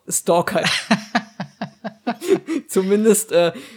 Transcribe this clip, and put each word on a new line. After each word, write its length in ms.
Stalker. 640
<laughs> 40
Zumindest, 640
äh, 200